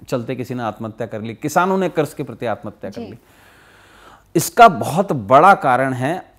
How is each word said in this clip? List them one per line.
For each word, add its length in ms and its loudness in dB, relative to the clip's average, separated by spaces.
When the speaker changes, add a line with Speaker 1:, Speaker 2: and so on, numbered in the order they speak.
Speaker 1:
चलते 280 -4
किसी 180 -6
ने 80 -6
आत्महत्या 440 -6
कर 140 -8
ली, 140 -8
किसानों 440 0
ने 100 0
कर्ज 260 -2
के 80 -8
प्रति 240 -8
आत्महत्या 440 -8
कर 100 -12
Speaker 2:
जी। 100 -12
Speaker 1:
ली। 80 -18
इसका 320 2
बहुत 440 -2
बड़ा 420 6
कारण 380 2
है 460 -4